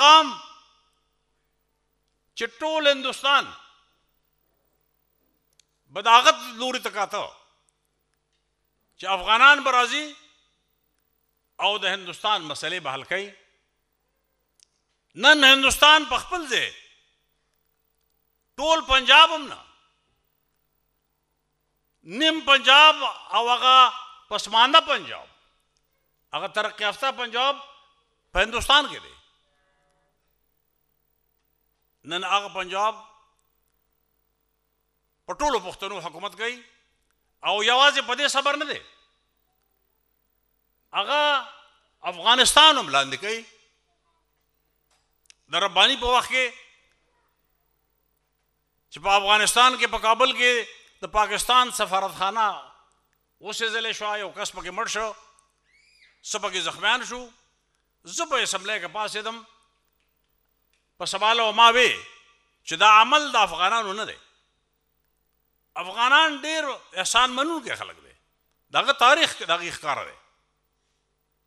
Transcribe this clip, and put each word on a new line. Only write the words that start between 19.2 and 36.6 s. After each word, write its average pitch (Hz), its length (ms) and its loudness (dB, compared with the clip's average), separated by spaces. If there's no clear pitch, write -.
هم 302 140 -6
نه، - 120 -14
نیم 311 400 -2
پنجاب 277 480 6
او 214 460 -4
هغه 247 260 4
پسمانده 226 500 2
پنجاب، 165 480 -8
هغه 165 160 -8
ترقی 208 240 -6
یافته 208 280 -4
پنجاب 247 320 -4
په 180 120 -2
هندوستان 240 440 0
کې 151 140 -14
دی. - 120 -20
نن 170 200 -10
هغه 202 300 -4
پنجاب 190 400 -8
په 185 80 -12
ټولو 285 260 -2
پښتنو 185 440 -12
حکومت 175 340 -14
کوي 233 180 -10